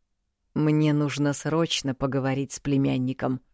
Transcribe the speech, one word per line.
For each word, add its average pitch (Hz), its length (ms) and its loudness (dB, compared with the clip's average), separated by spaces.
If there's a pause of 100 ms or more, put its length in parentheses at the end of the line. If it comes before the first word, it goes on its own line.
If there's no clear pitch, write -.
(540)
Мне 151 400 4
нужно 143 400 0
срочно 160 600 -2
поговорить 135 600 -2
с - 60 -8
племянником". 131 840 0 (120)